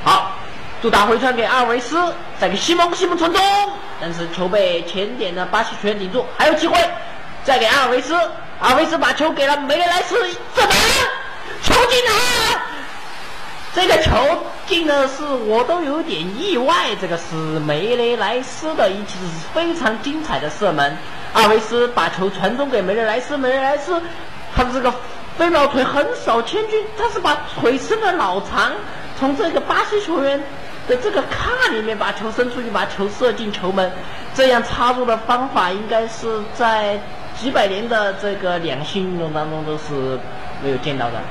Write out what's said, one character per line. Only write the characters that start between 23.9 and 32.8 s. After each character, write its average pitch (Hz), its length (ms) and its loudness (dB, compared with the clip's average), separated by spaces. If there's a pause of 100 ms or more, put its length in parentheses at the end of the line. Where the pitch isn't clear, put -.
他 254 80 4
的 247 80 -2
这 262 80 -2
个 247 140 2 (440)
飞 339 120 4
毛 302 180 4
腿 262 160 2
横 277 180 2 (140)
扫 233 280 0
千 427 260 -2
军， 427 160 0 (120)
他 480 120 0
是 427 100 -4
把 320 160 2 (180)
腿 262 240 2
伸 392 220 -2
得 392 140 0
老 202 260 0
长， 202 320 0 (480)
从 277 160 2
这 330 160 0
个 302 80 2
巴 370 240 0
西 415 180 0
球 320 220 0
员 277 180 2 (460)
的 - 80 4
这 427 160 0
个 285 120 2
胯 494 500 0
里 214 80 -2
面 220 160 -2
把 202 160 -2
球 220 180 -6
伸 247 220 0
出 254 80 -6
去， 226 80 -6
把 196 160 0